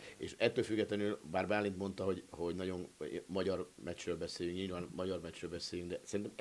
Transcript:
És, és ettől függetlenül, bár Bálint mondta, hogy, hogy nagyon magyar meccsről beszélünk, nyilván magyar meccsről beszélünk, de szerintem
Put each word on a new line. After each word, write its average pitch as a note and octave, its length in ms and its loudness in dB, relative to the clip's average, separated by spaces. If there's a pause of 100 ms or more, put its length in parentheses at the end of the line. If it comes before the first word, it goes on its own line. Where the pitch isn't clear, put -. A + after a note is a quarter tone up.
(160)
És, - 160 -4
és - 60 -12
ettől A2+ 260 6
függetlenül, G#2 560 2 (100)
bár F#2 180 4
Bálint G#2 280 4
mondta, F#2+ 280 -2
hogy, F#2+ 260 2
hogy E2+ 240 0
nagyon F2+ 340 -2 (380)
magyar F#2 440 2 (140)
meccsről E2+ 320 -2
beszélünk, F2 400 -2
nyilván F2+ 400 -2
magyar F#2 240 0
meccsről E2+ 300 -6
beszélünk, F2 400 -4
de F2+ 140 -2
szerintem G#2 360 -2